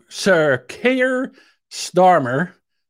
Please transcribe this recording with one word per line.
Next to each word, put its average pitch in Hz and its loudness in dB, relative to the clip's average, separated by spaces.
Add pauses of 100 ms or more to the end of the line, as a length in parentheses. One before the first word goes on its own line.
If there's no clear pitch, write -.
Sir 151 0
Keir 262 -4 (380)
Starmer 170 0 (380)